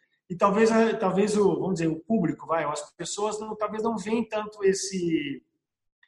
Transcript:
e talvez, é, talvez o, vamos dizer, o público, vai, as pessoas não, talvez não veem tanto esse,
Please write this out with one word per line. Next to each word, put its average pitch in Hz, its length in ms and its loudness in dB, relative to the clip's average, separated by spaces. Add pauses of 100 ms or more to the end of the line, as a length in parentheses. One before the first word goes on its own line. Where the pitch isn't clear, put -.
(280)
e 180 80 -10
talvez, 214 340 4
é, 220 240 4
talvez 196 420 0
o, 190 240 4
vamos 180 140 -2
dizer, 165 140 0
o 156 120 -2
público, 175 460 0
vai, 160 180 0
as 147 320 -8
pessoas 208 440 -4
não, 214 160 -8
talvez 214 260 -4
não 226 140 0
veem 220 320 -2
tanto 208 340 -6
esse, 170 800 0 (640)